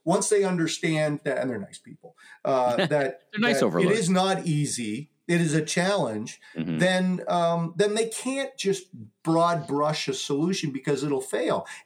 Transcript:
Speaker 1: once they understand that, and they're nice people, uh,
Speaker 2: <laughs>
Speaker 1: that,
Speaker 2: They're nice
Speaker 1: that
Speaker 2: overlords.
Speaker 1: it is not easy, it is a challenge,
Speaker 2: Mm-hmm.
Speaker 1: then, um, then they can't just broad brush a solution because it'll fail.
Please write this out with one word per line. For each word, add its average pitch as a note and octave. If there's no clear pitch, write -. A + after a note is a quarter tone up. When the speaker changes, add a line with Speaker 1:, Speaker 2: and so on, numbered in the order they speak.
Speaker 1:
once G3
they G3+
understand D#3+
that, C#3
and B2+
they're A2+
nice -
people, -
uh, B2
Speaker 2:
<laughs> F#3+
Speaker 1:
that, C#3+
Speaker 2:
They're G#3
nice A#3+
Speaker 1:
that -
Speaker 2:
overlords. F3+
Speaker 1:
it A3+
is E3+
not F#3
easy, B2+
it E3+
is D#3+
a D#3
challenge, C#3
Speaker 2:
Mm-hmm. E3
Speaker 1:
then, F#3
um, E3+
then G#3
they A3+
can't C4
just F#3+
broad E3
brush D3
a C3+
solution D#3
because C3
it'll C#3+
fail. -